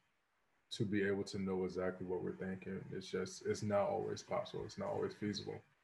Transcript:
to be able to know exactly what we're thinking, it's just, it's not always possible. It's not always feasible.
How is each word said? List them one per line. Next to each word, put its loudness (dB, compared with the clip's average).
to 2
be 4
able 4
to -6
know 2
exactly 0
what 0
we're -2
thinking, -4
it's -6
just, -2
it's 0
not 6
always 0
possible. -2
It's -10
not -2
always 0
feasible. -2